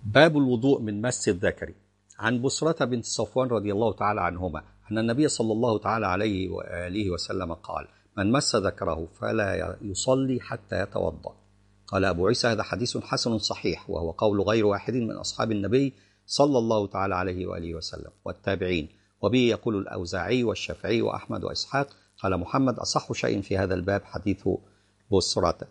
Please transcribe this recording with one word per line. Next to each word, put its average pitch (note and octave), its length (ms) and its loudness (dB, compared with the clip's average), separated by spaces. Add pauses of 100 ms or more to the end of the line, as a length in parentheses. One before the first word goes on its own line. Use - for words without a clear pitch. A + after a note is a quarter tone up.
باب D3 300 8
الوضوء B2+ 440 4
من G#2 220 -4
مس B2 260 -2
الذكر. F#2+ 460 0 (440)
عن A#2 240 0
بصرة D3+ 420 0
بنت A#2+ 200 -2
صفوان B2+ 440 -2
رضي G#2 240 0
الله G#2+ 200 2
تعالى G#2 280 0
عنهما F2 420 -4 (280)
أن G#2+ 80 -2
النبي A#2+ 300 2
صلى A2 240 0
الله A2 260 2
تعالى G#2+ 280 0
عليه F#2+ 420 0
وآله F2+ 640 -4
وسلم F2 440 -4
قال: D2+ 340 -8 (300)
"من G2 140 2
مس C#3 240 2
ذكره F2 520 0 (120)
فلا G2 640 -2
يصلي C3 580 0
حتى F#2 420 -6
يتوضأ." F2+ 520 -4 (520)
قال F#2+ 180 2
أبو F2+ 220 2
عيسى: A#2+ 220 2
"هذا G#2 140 0
حديث G#2+ 340 -4
حسن A#2 420 -2
صحيح"، - 520 -4
وهو E2 200 -4
قول G2+ 300 2
غير G#2 260 4
واحد G2+ 280 0
من A#2 220 -2
أصحاب - 360 -2
النبي G#2+ 400 2 (340)
صلى C#3+ 320 4
الله A2+ 280 2
تعالى G2 280 -2
عليه F2+ 320 -2
وآله E2+ 280 -6
وسلم - 360 -10 (140)
والتابعين، F#2 640 -2 (340)
وبه G#2 160 4
يقول A2+ 380 2
الأوزاعي F#2+ 680 -2
والشافعي G#2 580 -2
وأحمد G#2 420 -4
وإسحاق. - 520 -4 (220)
قال F#2+ 220 0
محمد: B2+ 380 0
"أصح - 340 -2
شيء A#2 280 0
في G2 180 -2
هذا F#2+ 160 2
الباب F#2+ 300 0
حديث - 440 -2 (640)
بصرة". F2+ 460 2 (120)